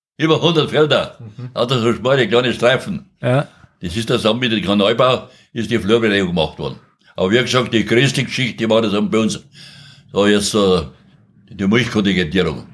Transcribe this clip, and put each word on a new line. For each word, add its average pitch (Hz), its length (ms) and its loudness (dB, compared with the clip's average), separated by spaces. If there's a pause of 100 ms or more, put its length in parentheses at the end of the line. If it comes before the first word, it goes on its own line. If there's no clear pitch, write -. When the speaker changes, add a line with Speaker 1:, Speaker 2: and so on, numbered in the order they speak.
(240)
Speaker 1:
Über 160 180 2
hundert 160 280 0
Felder 127 500 0
Speaker 2:
Mhm. 120 360 -16
Speaker 1:
hat 120 160 -2
er 127 80 0
so 113 140 2
schmale 120 340 0
kleine 117 260 0
Streifen. 110 560 -2 (120)
Speaker 3:
Ja. 127 260 0 (340)
Speaker 1:
Das 90 160 -6
ist 113 100 -4
zusammen 113 320 0
mit 127 120 -2
dem 101 260 0
Neubau, 120 500 2 (240)
ist 107 200 -6
die 113 80 0
Flurbereinigung 101 560 2
gemacht 78 240 -2
worden. 69 200 -8 (360)
Aber 92 160 0
wie 117 80 4
gesagt, 117 340 -2
die 110 100 2
größte 131 400 2
Geschichte 113 460 -4
war 110 140 4
das 101 100 -2 (160)
bei 107 80 0
uns, 110 260 -2 (680)
da 101 140 2
jetzt, 104 260 2
äh, 95 280 2 (680)
die - 180 -6
Milchkontingentierung. 92 1080 0